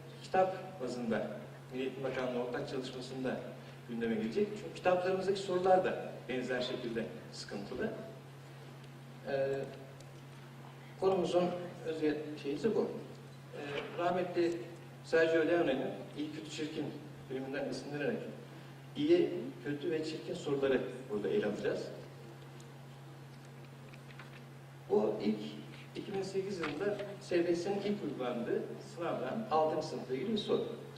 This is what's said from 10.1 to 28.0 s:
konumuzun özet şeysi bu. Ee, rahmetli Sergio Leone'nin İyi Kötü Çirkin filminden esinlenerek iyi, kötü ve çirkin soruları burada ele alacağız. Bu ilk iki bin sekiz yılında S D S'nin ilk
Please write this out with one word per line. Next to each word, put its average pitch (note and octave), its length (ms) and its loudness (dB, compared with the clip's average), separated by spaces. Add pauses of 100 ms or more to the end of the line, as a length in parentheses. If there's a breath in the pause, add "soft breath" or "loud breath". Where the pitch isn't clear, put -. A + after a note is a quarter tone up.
konumuzun F3+ 500 6 (360)
özet D3+ 320 4 (260)
şeysi - 320 2
bu. - 160 2 (640)
Ee, C#3+ 480 -4
rahmetli F3 580 4 (420)
Sergio E3 440 6
Leone'nin C#3+ 400 6 (300)
İyi D3+ 140 -2
Kötü - 180 -8
Çirkin D3+ 360 -4 (440)
filminden C3 400 -2
esinlenerek C#3 480 -2 (800 loud breath)
iyi, D#3+ 380 6 (300)
kötü D3 280 0
ve D#3 140 2
çirkin - 280 -4
soruları C3+ 480 4 (280)
burada G#2 200 0
ele G#2 160 4
alacağız. - 420 0 (3000)
Bu G#3 240 6 (100)
ilk G#3+ 160 2 (560)
iki - 180 -6
bin F#3+ 80 0
sekiz F#3 380 -2
yılında E3 380 0 (240)
S F3 260 4
D F3 80 4
S'nin G3+ 260 0
ilk G#3 220 0